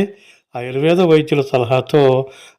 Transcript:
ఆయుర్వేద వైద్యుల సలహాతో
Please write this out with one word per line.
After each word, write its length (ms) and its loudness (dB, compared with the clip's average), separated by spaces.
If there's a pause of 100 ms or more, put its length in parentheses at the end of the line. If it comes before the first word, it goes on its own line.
(540)
ఆయుర్వేద 460 -2
వైద్యుల 420 2
సలహాతో 600 0 (560)